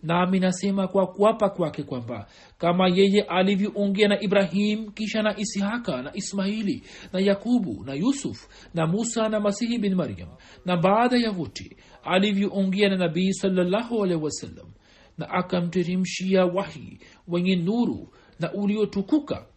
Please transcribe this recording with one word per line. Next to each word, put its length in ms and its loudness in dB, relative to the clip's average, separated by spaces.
Nami 380 2
nasema 480 0
kwa 180 2
kuapa 440 2
kwake 320 -4
kwamba 440 -8
kama 300 2
yeye 340 6
alivyoongea 840 2
na 120 2
Ibrahim, 720 0
kisha 320 -4
na 160 0
Isihaka 640 -4
na 140 -10
Ismaili 680 -4
na 80 -2
Yakubu 640 0
na 100 -8
Yusuf 540 -2
na 120 2
Musa 420 0
na 120 0
Masihi 380 0
bin 160 0
Maryam, 340 -4
na 120 0
baada 420 4
ya 120 0
wote 460 -8
alivyoongea 880 2
na 80 2
Nabii 360 2
sallallahu 720 0
alaihi 200 0
wasallam, 420 -8
na 120 -10
akamteremshia 1160 0
wahi 520 -6
wenye 280 2
nuru 520 0
na 120 -4
uliotukuka 920 0